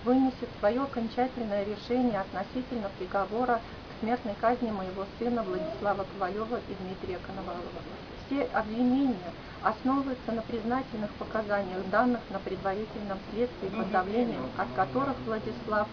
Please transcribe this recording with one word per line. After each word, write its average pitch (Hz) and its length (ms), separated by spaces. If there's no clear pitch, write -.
вынесет 254 460
своё 233 240
окончательное 226 800
решение 226 540
относительно 202 760
приговора 214 640
к - 400
смертной 233 400
казни 240 320
моего 190 340
сына 233 260
Владислава 190 680
Ковалёва 208 460
и 202 140
Дмитрия 185 360
Коновалова. 175 640
Все 277 180
обвинения 233 760
основываются 254 680
на 226 100
признательных 226 720
показаниях, 202 760
данных 226 400
на 196 100
предварительном 196 800
следствии 220 380
по 214 160
давлениям, 202 720
от - 180
которых 254 400
Владислав 220 680